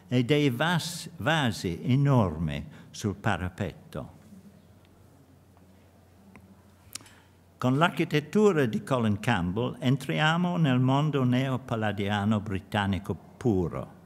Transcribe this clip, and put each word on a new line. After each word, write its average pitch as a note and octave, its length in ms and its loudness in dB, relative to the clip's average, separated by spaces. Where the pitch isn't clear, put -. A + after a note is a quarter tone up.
e B2 160 0
dei D3 260 2
vas-, D#3 680 -4
vasi A2 680 0
enormi F#2+ 840 2
sul G2 260 -6
parapetto. F2 1040 -8
Con B2+ 200 2
l'architettura D#3+ 880 2
di A2+ 160 -2
Colin A2+ 380 0
Campbell G#2+ 600 0
entriamo D#3+ 800 0
nel C3+ 220 2
mondo C#3 440 2
neopalladiano A2 1160 0
britannico F#2+ 880 -4
puro. E2+ 640 -2